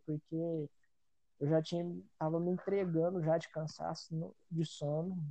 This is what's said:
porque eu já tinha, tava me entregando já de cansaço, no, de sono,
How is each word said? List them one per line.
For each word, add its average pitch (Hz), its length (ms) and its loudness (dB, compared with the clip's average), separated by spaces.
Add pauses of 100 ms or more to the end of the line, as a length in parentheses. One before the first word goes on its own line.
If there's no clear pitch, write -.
porque 156 300 -4 (1040)
eu 143 80 2
já 160 140 6
tinha, 170 240 -2 (340)
tava 160 180 2
me 175 140 2
entregando 180 720 2
já 160 140 4
de 165 100 -4
cansaço, 160 680 -6
no, 160 220 -4 (160)
de 165 140 2
sono, 160 520 -2 (140)